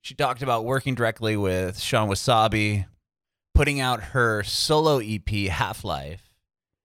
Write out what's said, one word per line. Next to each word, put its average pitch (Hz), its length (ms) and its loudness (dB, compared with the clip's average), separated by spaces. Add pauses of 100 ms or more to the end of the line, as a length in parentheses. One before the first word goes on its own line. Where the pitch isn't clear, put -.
She - 160 -16
talked 127 260 -2
about 117 220 0
working 131 320 -2
directly 110 400 0
with 92 420 0
Sean 110 300 0
Wasabi, 107 760 2 (680)
putting 143 240 4
out 127 240 -2
her 113 400 0
solo 151 580 2
E 107 200 -4
P, 101 260 -2
Half-Life. 85 880 -6 (500)